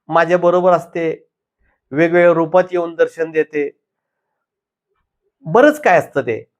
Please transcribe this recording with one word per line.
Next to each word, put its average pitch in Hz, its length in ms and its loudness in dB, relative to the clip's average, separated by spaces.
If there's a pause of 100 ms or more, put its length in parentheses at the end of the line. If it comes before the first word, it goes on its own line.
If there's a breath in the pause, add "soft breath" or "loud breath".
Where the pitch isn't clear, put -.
माझ्या 165 300 0
बरोबर 180 340 2
असते, 165 560 -4 (640)
वेगवेगळ्या 170 420 2
रूपात 165 380 0
येऊन 170 240 -6
दर्शन 165 360 -4
देते, 151 480 -4 (1600)
बरंच 277 400 2
काय 180 180 2
असतं 139 220 -4
ते, 113 380 -8